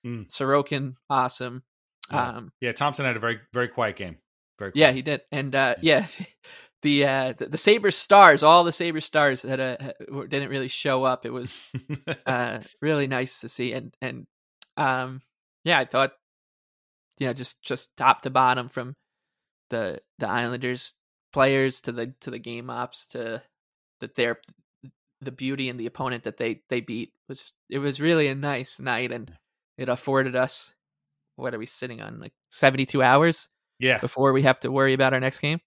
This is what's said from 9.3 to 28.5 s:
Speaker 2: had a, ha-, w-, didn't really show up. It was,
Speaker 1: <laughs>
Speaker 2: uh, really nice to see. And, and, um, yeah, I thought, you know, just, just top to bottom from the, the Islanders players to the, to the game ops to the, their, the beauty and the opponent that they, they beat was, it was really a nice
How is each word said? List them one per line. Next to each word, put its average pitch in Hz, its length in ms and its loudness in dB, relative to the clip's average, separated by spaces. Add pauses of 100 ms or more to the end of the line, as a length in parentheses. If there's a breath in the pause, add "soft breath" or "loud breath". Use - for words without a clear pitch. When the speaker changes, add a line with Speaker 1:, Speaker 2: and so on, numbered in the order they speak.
Speaker 2:
had 131 180 -4
a, 127 200 -4
ha-, - 260 -14
w-, 139 200 -10
didn't 135 240 -4
really 131 160 -4
show 131 380 -2
up. 127 200 0
It 117 60 -8
was, 120 420 -10
Speaker 1:
<laughs> 143 540 -10
Speaker 2:
uh, 120 340 -4 (200)
really 147 260 0
nice 131 360 -6
to 117 60 -14
see. 120 240 -6
And, 117 300 -10
and, 127 240 -10 (500)
um, 131 460 -4 (420)
yeah, 160 140 2
I 127 60 0
thought, 135 300 0 (1040)
you 139 100 -4
know, 123 40 -4
just, 127 300 -12
just - 340 -10
top 131 260 4
to 131 80 -6
bottom 127 380 2
from 127 280 -10 (760)
the, 104 300 -6 (180)
the 110 100 -6
Islanders 120 680 -4 (380)
players 135 500 2
to 120 100 -6
the, 120 300 -8
to 131 80 -10
the 117 80 -10
game 117 320 -12
ops 120 380 -10
to 113 340 -10 (580)
the, - 160 -12
their, 117 240 0 (800)
the 135 120 -10
beauty 135 360 -4
and 123 100 -8
the 113 80 -6
opponent 123 380 -6
that 107 120 -8
they, 117 320 -4
they 123 120 -2
beat 117 320 -10 (160)
was, - 240 -16 (180)
it 135 80 -6
was 139 220 -4
really 160 260 4
a 135 80 -2
nice 139 460 -6